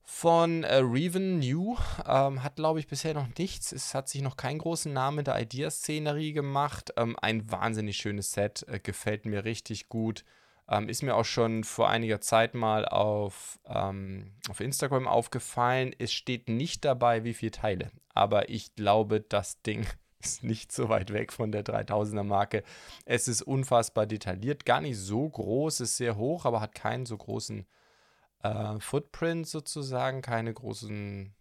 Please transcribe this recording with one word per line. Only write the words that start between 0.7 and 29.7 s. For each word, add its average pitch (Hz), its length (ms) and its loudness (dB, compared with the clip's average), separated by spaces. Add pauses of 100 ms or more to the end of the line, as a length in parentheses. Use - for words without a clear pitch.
Reven 170 600 4
New, 165 400 0 (300)
ähm, 135 340 4
hat, 139 140 -6
glaube 160 240 2
ich, 151 80 -6
bisher 156 260 -2
noch 143 140 -2 (100)
nichts. - 340 -4
Es - 220 -8
hat 135 160 -4
sich 139 140 -4
noch 131 120 -2
keinen 135 220 -4
großen 160 340 -2
Namen 139 280 0
in 143 60 -2
der 135 140 2
Ideas-Szenerie 151 960 -2
gemacht. 139 640 0
Ähm, 117 240 2
ein 107 300 0
wahnsinnig 107 460 -2
schönes 101 340 -4
Set, 104 360 -2
äh, 98 120 -6
gefällt 104 480 -4
mir 101 180 -2
richtig 110 440 -6
gut. 110 360 -2 (420)
Ähm, 104 220 0
ist 113 140 -4
mir 131 120 2
auch 110 100 4
schon 113 380 2
vor 110 260 4
einiger 110 300 2
Zeit 113 360 4
mal 110 320 2
auf, 104 800 0
ähm, 98 680 -4 (160)
auf - 100 -10
Instagram 131 480 0
aufgefallen. 123 920 2
Es 117 120 -2
steht - 380 -4
nicht 123 340 -2
dabei, 120 400 4
wie 117 120 -2
viele 110 160 -4
Teile. 95 400 -2 (240)
Aber 104 340 6
ich - 240 -8
glaube, 107 480 4
das - 400 -2
Ding 107 300 -2
<laughs> - 60 -10 (240)
ist - 220 -6
nicht 113 300 -4
so 123 160 -2
weit 104 240 2
weg 110 180 -2
von 110 220 -2
der 104 100 -2
dreitausender 107 640 0
Marke. 101 380 2 (420)
Es 120 240 0
ist 117 120 0
unfassbar 123 640 4
detailliert, 107 600 -4
gar 123 160 4
nicht 139 160 -4
so 104 320 -2
groß, 127 500 -2
ist 117 160 -2
sehr 117 220 0
hoch, 147 280 -2
aber 120 140 4
hat 107 160 -4
keinen 120 300 -4
so 110 120 -8
großen, 107 480 -6 (800)
äh, 107 380 -2
Footprint 165 680 -2
sozusagen, 131 760 -4